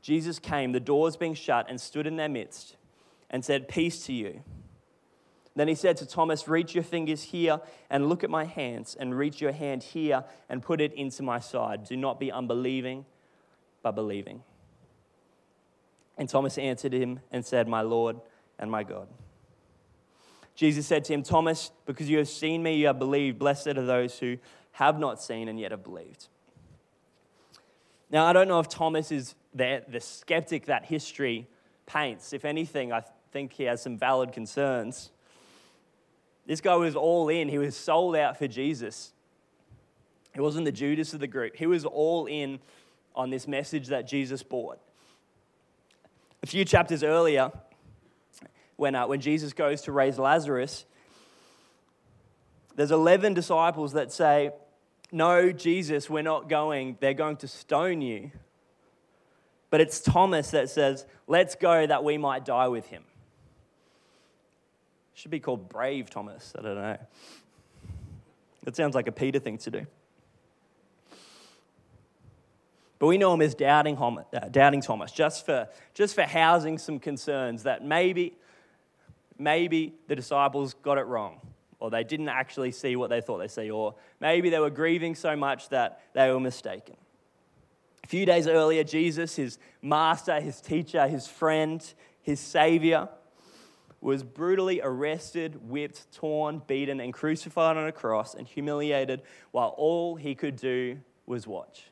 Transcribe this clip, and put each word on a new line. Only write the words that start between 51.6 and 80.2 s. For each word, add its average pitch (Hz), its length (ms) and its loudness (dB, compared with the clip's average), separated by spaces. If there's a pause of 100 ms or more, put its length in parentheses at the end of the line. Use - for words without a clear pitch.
there's 147 160 2
eleven 185 420 6
disciples 160 600 0
that 143 180 -2
say, 147 400 4 (580)
"No, 175 400 6
Jesus, 160 580 0
we're 151 140 -2
not 156 260 -2
going. 147 520 -2
They're 139 140 2
going 151 240 -2
to 139 100 -14
stone 165 540 0
you." 123 280 -6 (1400)
But 156 100 6
it's 156 180 4
Thomas 175 540 4
that 135 180 2
says, 135 360 2 (200)
"Let's 180 300 4
go 165 300 6
that 147 180 2
we 147 140 2
might 135 260 -2
die 127 240 2
with 113 180 -4
him." 82 180 -20 (2000)
Should - 160 -16
be 151 100 -4
called 107 300 -6
Brave 131 400 -4
Thomas. - 460 -12
I - 40 -10
don't 107 140 -6
know. 101 240 -6 (1700)
That - 120 -10
sounds 147 180 0
like 117 140 0
a 113 40 -6
Peter 135 260 -2
thing 113 200 -6
to - 120 -10
do. 113 160 -8 (3000)
But 143 80 4
we 175 120 6
know 190 140 6
him 165 80 4
as 151 140 4
Doubting 147 420 4
Hom-, 120 360 -2
uh, 107 180 -6
Doubting 139 300 8
Thomas, 110 320 -4
just 151 320 0
for, 131 240 0 (260)
just 202 200 0
for 196 80 2
housing 160 560 4
some 151 200 -8
concerns 131 640 -4
that 127 220 -2
maybe, 175 520 2 (1040)
maybe 160 560 2 (120)
the 143 100 -2
disciples 139 580 0